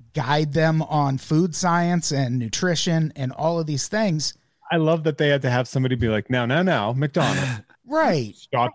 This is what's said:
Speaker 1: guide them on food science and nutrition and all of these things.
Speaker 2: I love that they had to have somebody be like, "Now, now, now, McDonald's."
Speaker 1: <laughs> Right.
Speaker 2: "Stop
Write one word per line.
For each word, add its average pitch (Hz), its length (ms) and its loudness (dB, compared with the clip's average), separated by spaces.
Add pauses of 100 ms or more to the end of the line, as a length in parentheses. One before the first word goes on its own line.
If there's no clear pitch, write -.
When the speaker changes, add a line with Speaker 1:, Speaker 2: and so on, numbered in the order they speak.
(120)
Speaker 1:
guide 147 400 0
them 160 300 2
on 143 360 0
food 160 380 0
science 170 560 0
and 131 260 0
nutrition 160 800 0
and 127 160 -4
all 170 260 -2
of 160 80 -2
these 147 220 -4
things. 196 460 0 (360)
Speaker 2:
I 170 60 2
love 160 280 2
that 156 120 0
they 151 120 2
had 139 140 2
to 135 80 0
have 123 180 2
somebody 131 280 0
be 117 120 0
like, 107 220 0
"Now, 127 160 2
now, 143 160 2
now, 120 300 0
McDonald's." 131 760 -2
Speaker 1:
<laughs> - 40 -20 (180)
Right. 196 460 0
Speaker 2:
"Stop 123 400 -2